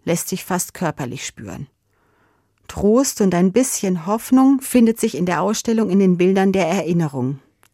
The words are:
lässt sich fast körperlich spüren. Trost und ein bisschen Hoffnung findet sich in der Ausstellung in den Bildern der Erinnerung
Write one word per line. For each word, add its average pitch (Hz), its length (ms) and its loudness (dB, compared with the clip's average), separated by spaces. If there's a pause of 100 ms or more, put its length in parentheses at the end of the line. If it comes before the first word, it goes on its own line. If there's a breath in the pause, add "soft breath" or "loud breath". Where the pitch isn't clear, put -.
lässt 170 260 -4
sich 185 160 -8
fast - 300 -6
körperlich 143 500 -6
spüren. 110 440 -14 (1000)
Trost 226 540 0
und 185 120 2
ein 180 200 2
bisschen 185 540 -2
Hoffnung 262 540 2
findet 226 380 2
sich 226 160 -2
in 175 120 -2
der 165 140 0
Ausstellung 214 480 -2
in 196 120 2
den 185 160 4
Bildern 190 340 2
der 190 160 2
Erinnerung 156 720 -2 (360)